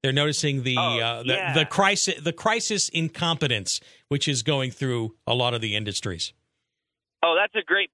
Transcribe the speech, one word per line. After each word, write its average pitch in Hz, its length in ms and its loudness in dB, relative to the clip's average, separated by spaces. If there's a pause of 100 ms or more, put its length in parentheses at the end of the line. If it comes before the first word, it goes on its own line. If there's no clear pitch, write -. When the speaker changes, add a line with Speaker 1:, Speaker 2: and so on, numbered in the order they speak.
Speaker 1:
They're 135 100 0
noticing 143 520 0
the, 127 120 0
Speaker 2:
Oh, 117 220 2
Speaker 1:
uh, 117 240 -2
the, 131 120 0
Speaker 2:
yeah. 180 200 -2
Speaker 1:
the 156 100 4
crisis, 190 560 2
the 160 120 -2
crisis 220 560 0
incompetence, 160 920 -2 (280)
which 143 180 0
is 131 160 0
going 135 300 0
through 120 420 -2 (100)
a 117 100 2
lot 123 200 2
of 113 60 -2
the 107 160 -2
industries. 101 560 -4 (880)
Speaker 2:
Oh, 165 180 4
that's 208 140 0
a 214 100 -2
great 190 300 2